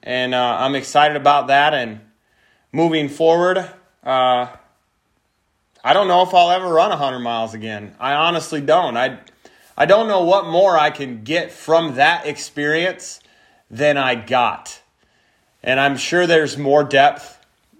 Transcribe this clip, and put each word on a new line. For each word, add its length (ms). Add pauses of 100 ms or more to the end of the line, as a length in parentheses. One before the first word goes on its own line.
and, 320
uh, 280
I'm 140
excited 420
about 300
that. 260
And 260 (720)
moving 380
forward, 480
uh, 920 (1400)
I 100
don't 140
know 160
if 100
I'll 180
ever 180
run 240
a 20
hundred 240
miles 340
again. 460
I 140
honestly 480
don't. 340
I, 240 (580)
I 80
don't 220
know 160
what 220
more 320
I 120
can 360
get 260
from 440
that 300
experience 920 (500)
than 280
I 180
got. 680 (800)
And 200
I'm 160
sure 300
there's 300
more 280
depth 520 (420)